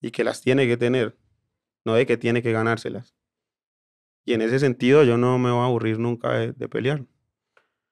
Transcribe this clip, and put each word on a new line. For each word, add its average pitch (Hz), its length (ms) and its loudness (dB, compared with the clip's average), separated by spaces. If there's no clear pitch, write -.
y 117 100 -8
que 117 120 -2
las 113 180 -4
tiene 131 260 2
que 120 100 0
tener, 120 400 -2
no 113 120 0
de 127 100 4
que 117 120 0
tiene 117 260 0
que 117 80 -2
ganárselas. 113 640 -4
Y 120 80 -2
en 110 80 0
ese 117 180 0
sentido 135 440 4
yo 120 140 4
no 123 220 2
me 120 100 0
voy 120 120 0
a 123 40 0
aburrir 113 320 -2
nunca 120 360 -4
de, 117 180 -4
de 123 180 -10
pelear, 127 360 -4